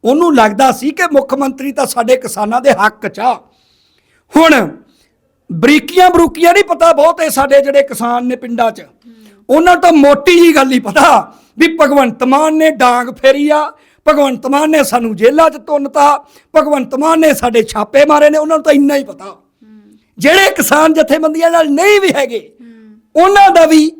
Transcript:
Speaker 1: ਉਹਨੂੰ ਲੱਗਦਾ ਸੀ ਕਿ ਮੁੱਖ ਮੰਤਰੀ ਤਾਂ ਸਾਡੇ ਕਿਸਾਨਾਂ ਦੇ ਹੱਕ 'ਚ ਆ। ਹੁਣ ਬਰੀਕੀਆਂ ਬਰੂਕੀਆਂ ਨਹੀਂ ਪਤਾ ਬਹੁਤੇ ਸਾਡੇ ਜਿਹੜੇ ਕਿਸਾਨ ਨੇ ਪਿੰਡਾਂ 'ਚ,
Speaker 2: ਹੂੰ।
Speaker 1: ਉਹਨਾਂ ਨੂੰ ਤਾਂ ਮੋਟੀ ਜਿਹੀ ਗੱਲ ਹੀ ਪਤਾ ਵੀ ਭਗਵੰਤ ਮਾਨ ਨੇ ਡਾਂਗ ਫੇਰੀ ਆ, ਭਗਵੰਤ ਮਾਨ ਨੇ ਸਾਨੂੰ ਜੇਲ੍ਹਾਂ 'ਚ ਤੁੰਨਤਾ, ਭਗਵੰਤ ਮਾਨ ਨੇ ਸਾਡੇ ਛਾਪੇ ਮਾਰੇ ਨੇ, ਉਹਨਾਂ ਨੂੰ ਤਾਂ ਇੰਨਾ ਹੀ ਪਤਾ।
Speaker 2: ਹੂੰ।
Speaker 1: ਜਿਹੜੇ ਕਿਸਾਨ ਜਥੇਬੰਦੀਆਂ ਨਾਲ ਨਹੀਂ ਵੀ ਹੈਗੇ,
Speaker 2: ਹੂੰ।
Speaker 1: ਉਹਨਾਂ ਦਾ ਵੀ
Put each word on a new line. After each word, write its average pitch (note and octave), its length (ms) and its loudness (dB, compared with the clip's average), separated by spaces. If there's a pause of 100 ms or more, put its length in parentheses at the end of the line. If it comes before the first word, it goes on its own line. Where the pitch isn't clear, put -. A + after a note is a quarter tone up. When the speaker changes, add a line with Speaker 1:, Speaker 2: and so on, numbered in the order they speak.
Speaker 1:
ਉਹਨੂੰ D4+ 320 0
ਲੱਗਦਾ A3+ 360 2
ਸੀ C4 200 -6
ਕਿ F4+ 120 -4 (100)
ਮੁੱਖ C4+ 200 0
ਮੰਤਰੀ C4+ 380 -6
ਤਾਂ C4+ 140 -4
ਸਾਡੇ A#3+ 300 -2
ਕਿਸਾਨਾਂ A3+ 460 -6
ਦੇ C4 100 2
ਹੱਕ G#3+ 360 -4
'ਚ - 120 -12
ਆ। A#3+ 140 -2 (1000)
ਹੁਣ D4 440 2 (720)
ਬਰੀਕੀਆਂ D4+ 580 2
ਬਰੂਕੀਆਂ E4+ 440 2
ਨਹੀਂ G4+ 100 2
ਪਤਾ E4 300 2
ਬਹੁਤੇ E4 360 0
ਸਾਡੇ C#4 320 0
ਜਿਹੜੇ C#4 200 0
ਕਿਸਾਨ A#3+ 440 -6
ਨੇ B3 100 -6
ਪਿੰਡਾਂ A#3 360 -6
'ਚ, A3 100 -18
Speaker 2:
ਹੂੰ। - 320 -20 (360)
Speaker 1:
ਉਹਨਾਂ E4+ 240 2
ਨੂੰ F4 80 0
ਤਾਂ F4 100 4
ਮੋਟੀ C#4+ 480 2
ਜਿਹੀ E4 160 4
ਗੱਲ C4+ 160 0
ਹੀ B3+ 80 0
ਪਤਾ B3+ 540 0 (240)
ਵੀ E4 240 -2
ਭਗਵੰਤ C4 420 0
ਮਾਨ D4+ 320 0
ਨੇ D#4 160 2
ਡਾਂਗ B3 440 -2
ਫੇਰੀ C#4+ 340 0
ਆ, D4+ 220 -2 (340)
ਭਗਵੰਤ C4+ 420 -2
ਮਾਨ D4 220 -2
ਨੇ D#4 140 0
ਸਾਨੂੰ A#3 320 -4
ਜੇਲ੍ਹਾਂ C#4+ 340 2
'ਚ D#4 80 -8
ਤੁੰਨਤਾ, C#4+ 680 -2 (300)
ਭਗਵੰਤ C#4+ 400 -2
ਮਾਨ D#4+ 240 -2
ਨੇ D#4 140 2
ਸਾਡੇ A#3 300 -2
ਛਾਪੇ A3+ 420 -2
ਮਾਰੇ D4 240 2
ਨੇ, D4+ 80 0
ਉਹਨਾਂ D#4 200 -2
ਨੂੰ D4+ 60 -4
ਤਾਂ D#4 100 0
ਇੰਨਾ C#4+ 220 0
ਹੀ C#4 80 -2
ਪਤਾ। G3+ 220 -18
Speaker 2:
ਹੂੰ। G#3+ 560 -20 (360)
Speaker 1:
ਜਿਹੜੇ F4 340 2
ਕਿਸਾਨ D#4 420 0
ਜਥੇਬੰਦੀਆਂ D#4+ 580 0
ਨਾਲ D#4+ 180 0
ਨਹੀਂ G4 320 2
ਵੀ F#4 120 -2
ਹੈਗੇ, A#3+ 260 -4 (220)
Speaker 2:
ਹੂੰ। A3+ 640 -6
Speaker 1:
ਉਹਨਾਂ G4 280 4
ਦਾ E4+ 140 4
ਵੀ D#4 340 2